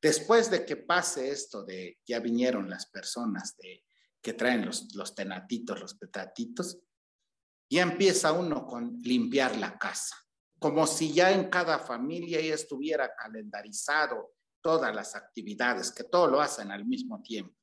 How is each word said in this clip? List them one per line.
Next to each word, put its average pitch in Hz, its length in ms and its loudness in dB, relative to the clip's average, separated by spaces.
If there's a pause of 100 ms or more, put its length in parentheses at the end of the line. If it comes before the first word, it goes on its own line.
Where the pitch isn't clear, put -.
Después 220 500 6
de 185 140 2
que 147 120 -4
pase 165 540 0
esto 131 340 -8
de 92 420 -10
ya 117 140 -2
vinieron 117 500 2
las 90 160 -10
personas 98 680 -6
de, 92 280 -20 (380)
que 113 120 -6
traen 113 300 2
los, - 300 -8
los 95 200 -8
tenatitos, 98 640 -6
los 90 140 -14
petatitos, 117 840 -8 (920)
ya 180 140 4
empieza 170 480 4
uno 160 360 0
con 120 360 -8
limpiar 123 540 2
la 95 220 -4
casa, - 360 -6 (460)
como 151 260 4
si 156 260 0
ya 175 200 8
en 190 160 2
cada 165 320 2
familia 156 600 -4
ya 160 140 0
estuviera 147 600 -2
calendarizado 110 1160 -4 (280)
todas 156 320 2
las 104 220 -6
actividades, 104 760 -2
que - 140 -10
todo 170 240 6
lo 139 120 6
hacen 117 300 -2
al 101 140 -8
mismo 120 380 -4
tiempo. 101 400 -8